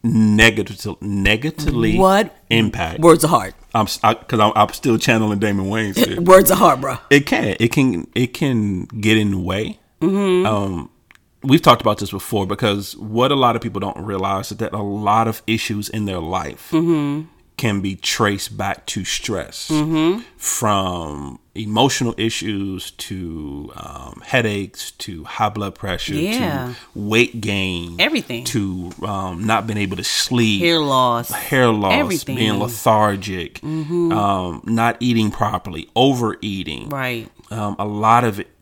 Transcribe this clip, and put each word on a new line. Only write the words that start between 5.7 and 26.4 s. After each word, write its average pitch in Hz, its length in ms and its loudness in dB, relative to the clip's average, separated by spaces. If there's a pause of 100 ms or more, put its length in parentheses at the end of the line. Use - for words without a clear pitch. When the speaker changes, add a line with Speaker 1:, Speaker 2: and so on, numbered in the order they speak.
Speaker 1:
here. - 180 0
Speaker 2:
<laughs> - 20 -2
Words 185 280 8
are - 60 2
hard, 151 240 4
bro. 131 160 -6 (140)
Speaker 1:
It 143 160 6
can. - 340 0
It 117 100 2
can. 127 440 0
It 123 180 0
can 107 540 0
get 107 320 2
in 104 140 2
the 95 60 -2
way. 95 400 -4 (220)
Speaker 2:
Mm-hmm. 190 460 2
Speaker 1:
Um, 196 440 -2 (520)
we've 143 180 6
talked 123 220 6
about 104 160 2
this 101 120 -6
before 98 360 -2
because 101 500 -2
what 110 340 0
a 143 60 2
lot 120 200 4
of 117 60 -4
people 101 180 -6
don't 98 180 -6
realize 98 540 -4
is 104 60 -10
that 113 140 -4
a 107 100 -4
lot 107 460 2
of - 180 -6
issues 110 440 -2
in 107 160 -4
their 92 140 -4
life 78 500 -6
Speaker 2:
Mm-hmm. 156 560 0 (320)
Speaker 1:
can 101 240 0
be 98 120 -4
traced 104 600 -2
back 98 300 -6
to 95 180 -6
stress, - 640 -6
Speaker 2:
Mm-hmm. 160 520 2 (180)
Speaker 1:
from 87 1000 -2 (160)
emotional 113 640 0
issues 98 760 -4
to, 80 840 -10
um, - 500 -14
headaches 104 680 -2
to 82 320 -14
high - 240 -2
blood 101 260 -6
pressure - 400 -6
Speaker 2:
Yeah. 156 600 -4 (200)